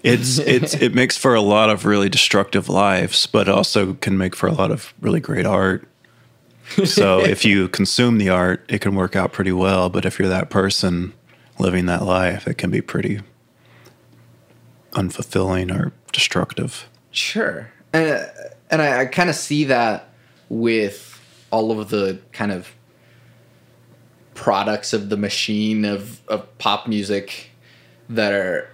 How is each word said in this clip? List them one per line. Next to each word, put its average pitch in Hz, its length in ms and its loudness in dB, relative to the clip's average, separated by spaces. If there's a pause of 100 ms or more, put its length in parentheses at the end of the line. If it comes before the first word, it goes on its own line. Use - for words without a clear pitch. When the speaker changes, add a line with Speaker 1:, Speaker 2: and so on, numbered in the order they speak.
Speaker 1:
It's, 123 340 2
Speaker 2:
<laughs> - 20 0
Speaker 1:
it's, 143 360 2
it 123 200 2
makes 127 220 2
for 131 180 4
a 110 60 4
lot 104 300 6
of 98 140 -2
really 101 220 4
destructive - 600 0
lives, 95 580 2
but 101 220 2
also 98 460 2
can 95 220 -2
make 92 180 -2
for - 120 -2
a 165 60 0
lot - 180 0
of - 300 -6
really 156 180 0
great - 280 -4
art. 95 380 0 (1000)
So 190 340 4
Speaker 2:
<laughs> 180 60 4
Speaker 1:
if - 180 0
you 98 240 4
consume 117 500 2
the 98 120 2
art, 90 400 2
it 110 100 -2
can 98 160 -2
work 92 220 -2
out 92 160 0
pretty 95 180 -2
well. 92 380 2
But 92 160 -4
if - 120 -4
you're 95 120 0
that 92 200 -2
person 92 640 0 (480)
living 90 280 0
that 87 160 -2
life, 90 440 0
it 82 100 -4
can 85 140 -4
be - 100 0
pretty - 380 -4 (1700)
unfulfilling 92 840 -2
or - 140 -2 (220)
destructive. - 720 -2 (240)
Speaker 2:
Sure. - 580 -4 (240)
And, 151 360 0 (420)
and 160 100 2
I, 135 200 2
I 131 40 2
kinda 175 280 2
see 147 320 -2
that 120 440 0 (400)
with 113 680 -2 (320)
all 110 260 0
of 107 120 -8
the 98 300 -2 (120)
kind 101 200 -4
of 90 220 -10 (1600)
products 104 600 -2
of 101 160 -4
the 107 80 -2
machine 107 680 -2
of, 101 420 -8
of - 300 -6
pop 104 300 -2
music 101 640 -6 (580)
that 107 240 -2
are, 92 400 -4